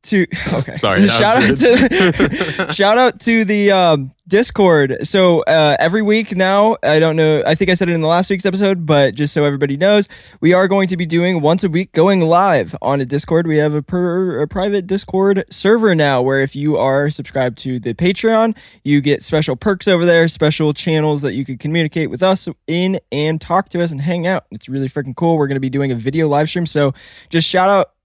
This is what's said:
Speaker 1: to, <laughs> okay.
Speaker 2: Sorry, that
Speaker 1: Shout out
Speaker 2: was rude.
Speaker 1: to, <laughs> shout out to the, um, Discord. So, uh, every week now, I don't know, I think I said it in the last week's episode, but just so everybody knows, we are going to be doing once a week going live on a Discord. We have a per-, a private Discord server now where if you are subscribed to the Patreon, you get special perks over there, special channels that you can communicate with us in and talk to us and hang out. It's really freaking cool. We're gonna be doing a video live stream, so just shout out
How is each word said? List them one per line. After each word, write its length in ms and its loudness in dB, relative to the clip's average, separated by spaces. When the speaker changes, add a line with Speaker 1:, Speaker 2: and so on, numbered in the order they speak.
Speaker 1:
to, 240 0
<laughs> 160 -6
okay. 220 -6
Speaker 2:
Sorry, 240 0
that 100 6
Speaker 1:
Shout 260 2
out 140 2
Speaker 2:
was 120 0
rude. 260 4
Speaker 1:
to, 60 -8
<laughs> 0 -
shout 240 2
out 240 2
to 240 0
the, 260 2
um, 400 2
Discord. 800 2
So, 340 2
uh, 380 2
every 240 0
week 320 0
now, 480 2
I 160 4
don't 160 2
know, 320 2
I 80 2
think 160 0
I 20 2
said 160 -2
it 40 0
in 80 -2
the 60 -2
last 220 0
week's 160 -4
episode, 400 -2
but 300 2
just 180 -4
so 100 0
everybody 320 -2
knows, 320 2
we 140 2
are 140 2
going 220 0
to 80 -4
be 100 -4
doing 340 0
once 220 0
a 60 -2
week 240 -4
going 280 2
live 580 2
on 220 -2
a 40 -2
Discord. 420 -2
We 100 0
have 160 0
a 80 -2
per-, 580 -4
a 80 -2
private 380 -4
Discord 640 -2
server 460 2
now 260 2
where 200 0
if 140 -4
you 220 -2
are 320 0
subscribed 540 -6
to 160 -6
the 160 -6
Patreon, 600 0
you 180 2
get 220 0
special 320 -2
perks 320 -2
over 180 2
there, 220 4
special 480 -2
channels 480 -2
that 100 -4
you 100 -6
can 140 -10
communicate 540 -4
with 100 -6
us 260 0
in 320 -2
and 300 -4
talk 280 -2
to 140 -4
us 60 -4
and 100 -8
hang 280 -4
out. 240 -4
It's 180 -18
really 200 -6
freaking 260 -8
cool. 240 0
We're 80 0
gonna 120 -4
be 120 -4
doing 200 -2
a 40 -2
video 320 -2
live 220 0
stream, 180 -4
so 260 0
just 180 0
shout 200 2
out 240 2